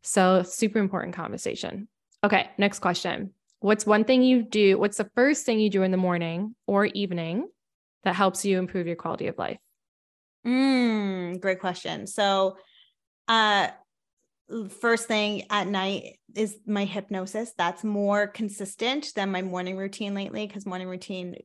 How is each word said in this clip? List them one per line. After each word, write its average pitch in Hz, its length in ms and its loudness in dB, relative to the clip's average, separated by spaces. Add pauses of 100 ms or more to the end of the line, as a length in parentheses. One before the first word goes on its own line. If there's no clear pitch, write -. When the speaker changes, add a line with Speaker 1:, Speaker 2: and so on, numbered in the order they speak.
Speaker 1:
So 185 420 4
super 208 360 -2
important 190 360 -2
conversation. - 720 -8 (340)
Okay. 208 360 2
Next 202 220 0
question. 180 520 -4 (300)
What's 214 240 2
one 214 180 6
thing 254 200 6
you 254 200 6
do? 208 340 6
What's 208 200 0
the 208 180 -4
first 277 300 4
thing 226 160 2
you 214 80 4
do 190 140 2
in 190 80 2
the 185 60 2
morning 180 580 -2 (120)
or 202 200 4
evening 180 600 -4 (560)
that 180 120 0
helps 190 280 2
you 196 160 2
improve 180 280 -4
your 170 100 -4
quality 165 300 -6
of - 100 -6
life? - 220 -6 (840)
Speaker 2:
Mm, 220 960 0
great 185 220 0
question. 175 460 -6
So, 196 500 2 (720)
uh, 214 400 4 (1120)
first 233 260 2
thing 208 420 0
at 202 180 0
night 196 520 -4 (160)
is 208 300 -2
my 202 200 0
hypnosis. 196 720 -6
That's 175 260 -2
more 202 440 2
consistent 220 880 -6
than 196 160 -2
my 185 100 -2
morning 185 360 -6
routine 196 380 -8
lately, 202 320 -6
'cause 202 180 -14
morning 185 220 -8
routine 185 580 -10